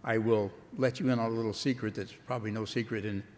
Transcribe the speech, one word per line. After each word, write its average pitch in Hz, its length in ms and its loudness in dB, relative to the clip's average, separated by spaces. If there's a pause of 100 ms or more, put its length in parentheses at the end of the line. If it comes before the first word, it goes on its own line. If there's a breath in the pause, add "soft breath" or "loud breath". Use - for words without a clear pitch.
I 113 120 2
will 107 340 4 (280)
let 127 220 2
you 127 100 4
in 120 80 4
on 113 120 0
a 113 40 -2
little 113 180 0
secret 120 420 -2
that's 101 180 -6 (140)
probably 110 240 -2
no 107 140 -2
secret 110 400 -2
and 101 180 -2 (160)